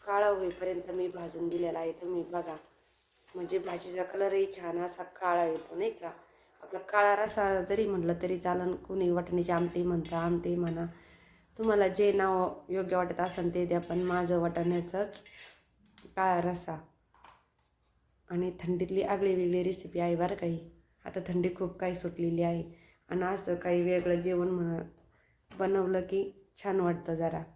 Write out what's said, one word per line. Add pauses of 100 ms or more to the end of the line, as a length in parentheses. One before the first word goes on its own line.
काळा
होईपर्यंत
मी
भाजून
दिलेला
आहे.
तुम्ही
बघा, (800)
म्हणजे
भाजीचा
कलरही
छान
असा
काळा
येतो,
नाही
का. (540)
आपला
काळा
रस्सा
जरी
म्हटलं
तरी
चालन,
कोणी
वाटण्याची
आमटी
म्हणतं,
आमटी
म्हणा, (720)
तुम्हाला
जे
नाव (140)
योग्य
वाटत
असेल
ते
द्या,
पण
माझं
वाटाण्याचंच (920)
काळा
रस्सा. (1600)
आणि
थंडीतली
आगळी
वेगळी
रेसिपी
आहे
बरं
काही. (340)
आता
थंडी
खूप
काही
सुटलेली
आहे (160)
आणि
असं
काही
वेगळं
जेवण
म्हणा (800)
बनवलं
की (140)
छान
वाटतं
जरा (120)